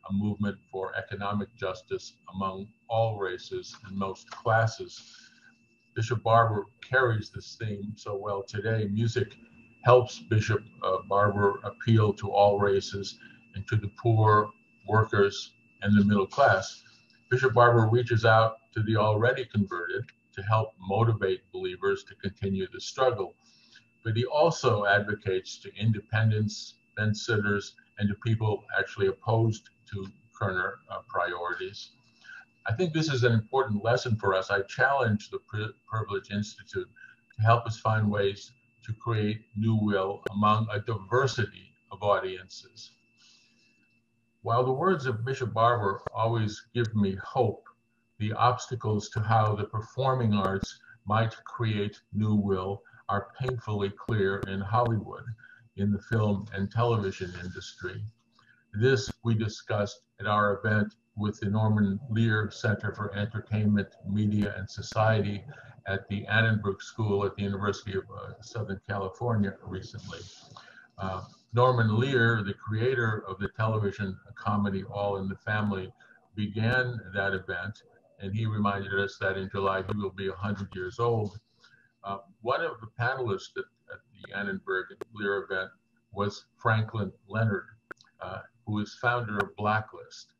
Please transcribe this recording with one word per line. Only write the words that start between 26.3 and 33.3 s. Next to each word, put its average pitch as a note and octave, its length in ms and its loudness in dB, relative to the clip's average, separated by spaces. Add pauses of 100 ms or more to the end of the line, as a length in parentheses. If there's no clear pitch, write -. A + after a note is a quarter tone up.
fence G#2+ 300 -2
sitters, G2+ 480 -2 (240)
and G#2 100 -2
to G2+ 60 0 (100)
people A2 400 0 (140)
actually G2 300 -2
opposed A2+ 640 0 (200)
to F#2+ 140 -8 (340)
Kerner, F#2 380 -2 (140)
uh, F#2+ 160 -8
priorities. F2+ 840 -6 (720)
I G#2+ 60 0
think E3 200 0
this D#3+ 160 2
is B2 140 2
an A#2+ 80 6